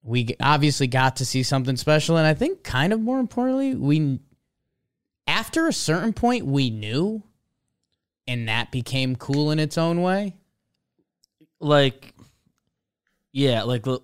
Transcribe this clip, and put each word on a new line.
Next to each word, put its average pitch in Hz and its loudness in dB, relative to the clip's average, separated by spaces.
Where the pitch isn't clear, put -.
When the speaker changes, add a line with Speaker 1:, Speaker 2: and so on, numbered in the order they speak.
Speaker 1:
we 120 0
g-, 117 -4
obviously 143 2
got 131 2
to 127 -4
see 131 -2
something 131 0
special, 151 2
and 160 4
I 156 4
think 311 -2
kind 160 0
of 226 -2
more 254 0
importantly, 262 -2
we, 143 0
after 226 0
a 294 0
certain 180 -2
point, 240 0
we 135 0
knew, 127 -4
and 120 -4
that 113 -2
became 131 -2
cool 147 0
in 156 0
its 156 -2
own 170 0
way. 190 -2
Speaker 2:
Like, 143 2
yeah, 131 2
like 117 -2
the, 127 -2